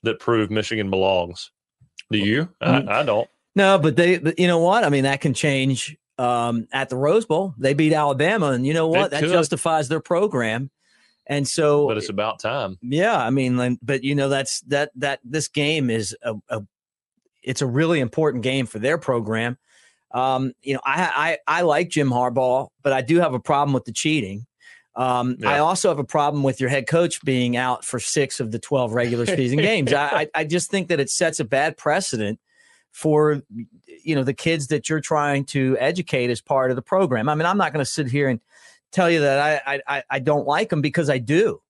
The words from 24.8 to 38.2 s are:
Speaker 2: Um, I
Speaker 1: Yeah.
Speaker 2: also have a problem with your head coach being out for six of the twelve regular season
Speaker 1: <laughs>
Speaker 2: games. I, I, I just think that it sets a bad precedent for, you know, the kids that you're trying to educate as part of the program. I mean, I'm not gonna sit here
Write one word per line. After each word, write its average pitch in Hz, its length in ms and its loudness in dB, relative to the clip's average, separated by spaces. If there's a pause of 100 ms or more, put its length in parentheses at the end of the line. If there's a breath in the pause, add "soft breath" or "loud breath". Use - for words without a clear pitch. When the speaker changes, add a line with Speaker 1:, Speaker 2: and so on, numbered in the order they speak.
Speaker 2:
Um, 123 480 0
I 139 120 2
Speaker 1:
Yeah. - 40 2
Speaker 2:
also 175 300 2
have 147 80 -2
a 143 60 -2
problem 147 380 0
with 135 180 0
your 127 100 0
head 135 160 -2
coach 170 360 0
being 123 340 0
out 127 280 -2
for 120 160 -6
six - 400 -2
of 113 100 -4
the 117 80 -6
twelve 123 360 -2
regular 120 320 0
season 139 320 0
Speaker 1:
<laughs> 156 120 2
Speaker 2:
games. 151 220 0
I, 143 140 2
I, 151 280 -2
I 160 100 0
just 170 260 -2
think 190 180 -2
that 170 100 0
it 139 120 0
sets - 300 0
a 147 40 0
bad 135 320 0
precedent 120 640 -2 (500 soft breath)
for, 151 520 2 (600)
you 156 140 -2
know, 135 80 2
the 135 100 0
kids 156 340 -2
that 151 200 -2
you're 156 140 0
trying 147 420 0
to 131 340 0
educate 135 520 0
as 117 100 -2
part 131 300 0
of 123 60 0
the 123 60 -8
program. 139 460 0
I 151 60 0
mean, 160 120 0
I'm 196 120 0
not 165 140 0
gonna 147 120 -2
sit 139 240 -4
here 143 200 0